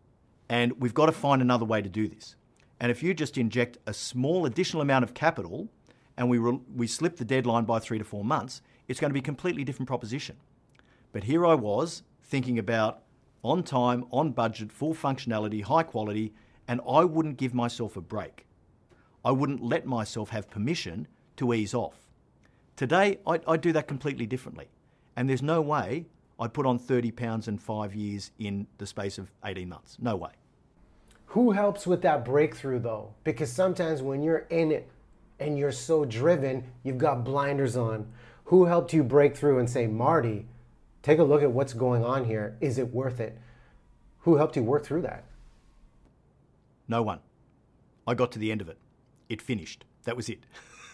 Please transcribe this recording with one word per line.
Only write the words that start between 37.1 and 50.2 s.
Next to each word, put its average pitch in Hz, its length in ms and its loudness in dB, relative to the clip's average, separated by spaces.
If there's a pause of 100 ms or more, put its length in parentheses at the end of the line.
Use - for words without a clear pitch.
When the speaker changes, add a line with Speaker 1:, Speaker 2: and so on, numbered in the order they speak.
Speaker 2:
blinders 139 540 0
on. 110 340 -2 (340)
Who 180 200 8
helped 170 280 2
you 156 100 6
break 143 320 6
through 143 240 4
and 120 100 2
say, 123 160 0
"Marty, 113 600 0 (540)
take 151 180 6
a 170 40 10
look 143 200 6
at 135 80 4
what's 131 220 0
going 120 300 2
on 127 220 0
here. 107 360 -4
Is 131 160 0
it 127 160 -2
worth 127 260 -4
it?" 110 180 -8 (800)
Who 165 180 6
helped 139 180 2
you 131 80 2
work 147 220 0
through 160 160 -2
that? - 240 -8 (1600)
Speaker 1:
No 113 160 2
one. 208 160 -4 (880)
I 120 80 0
got 120 160 2
to 110 80 -10
the 107 120 -2
end 107 100 -4
of 82 80 -14
it. - 80 -18 (500)
It 113 140 -8
finished. - 440 -8 (200)
That 120 120 -6
was 117 120 -8